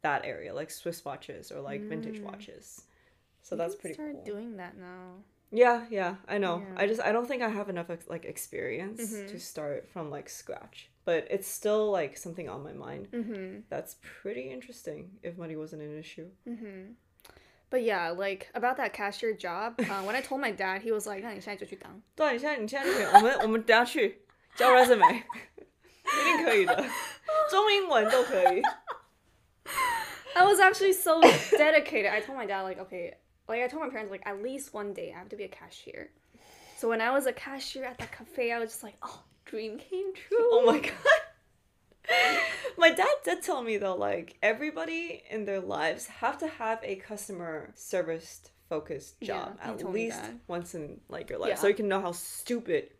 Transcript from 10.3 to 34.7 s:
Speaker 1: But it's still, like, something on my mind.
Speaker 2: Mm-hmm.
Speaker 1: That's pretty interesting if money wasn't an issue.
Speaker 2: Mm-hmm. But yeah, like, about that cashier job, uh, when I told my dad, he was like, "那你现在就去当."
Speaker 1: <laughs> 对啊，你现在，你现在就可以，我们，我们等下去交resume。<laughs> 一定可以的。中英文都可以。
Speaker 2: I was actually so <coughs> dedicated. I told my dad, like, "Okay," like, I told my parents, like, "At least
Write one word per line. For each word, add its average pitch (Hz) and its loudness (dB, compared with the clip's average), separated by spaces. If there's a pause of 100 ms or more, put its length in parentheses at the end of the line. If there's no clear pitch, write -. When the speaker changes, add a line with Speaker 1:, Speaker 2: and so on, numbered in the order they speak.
Speaker 1:
But 170 0
it's 190 -4
still, 214 0
like, 165 -2
something 170 -10
on 117 -10
my 151 -14
mind. 143 -12
Speaker 2:
Mm-hmm. 208 -8 (100)
Speaker 1:
That's - -10
pretty 254 -10
interesting 190 -14
if 170 -10
money 160 -10
wasn't 156 -10
an 151 -12
issue. 160 -16 (180)
Speaker 2:
Mm-hmm. 208 -12 (800)
But 254 0
yeah, 185 0
like, 190 -4
about 240 0
that 247 -2
cashier 214 -4
job, 202 -6
uh, 196 -2
when 202 -4
I 262 0
told 269 -4
my 247 -2
dad, 190 -2
he 226 -2
was 214 -2
like, 196 -8
"那 233 -8
你 196 -10
现 208 -10
在 202 -8
就 196 -12
去 196 -14
当." - -18
Speaker 1:
<laughs> - -20
对 311 2
啊， 285 2
你 233 -2
现 277 -2
在， 302 0
你 214 -4
现 269 -4
在 - 0
就 370 2
可 415 0
以， - 2 (120)
我 208 12
们， 240 4
我 220 0
们 220 2
等 220 6
下 240 6
去 240 -2 (320)
交 247 6
resume。 247 8
<laughs> - -16 (480)
一 587 2 (120)
定 320 2
可 233 4
以 202 6
的。 - 4 (680)
中 415 6
英 392 2
文 226 4
都 254 6
可 190 6
以。 214 2 (1700)
Speaker 2:
I 359 8
was 392 6
actually 392 8
so 330 4
<coughs> - 8
dedicated. 294 4
I 214 0
told 262 -10
my 233 -6
dad, 196 -4
like, 190 -6
"Okay," 185 -10 (340)
like, 226 -2
I 247 0
told 302 -6
my 262 -6
parents, 214 -6
like, 190 -10
"At 202 -6
least 269 -8